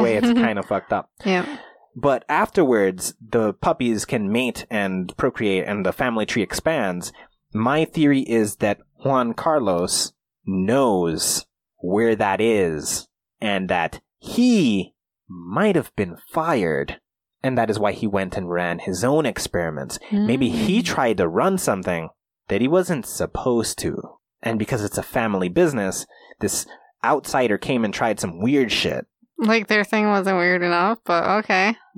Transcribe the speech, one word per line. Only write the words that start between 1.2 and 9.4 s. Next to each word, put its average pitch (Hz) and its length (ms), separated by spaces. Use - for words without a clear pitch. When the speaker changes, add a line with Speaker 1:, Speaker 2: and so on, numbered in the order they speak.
Speaker 2:
Yeah. 190 340
Speaker 1:
But 127 340
afterwards, 127 920
the 110 320
puppies 120 520
can 104 280
mate 120 380
and 95 460
procreate 104 520
and 101 180
the - 60
family 113 340
tree 113 160
expands. 95 680
My 131 300
theory 143 380
is 110 340
that 104 220
Juan 127 300
Carlos 123 800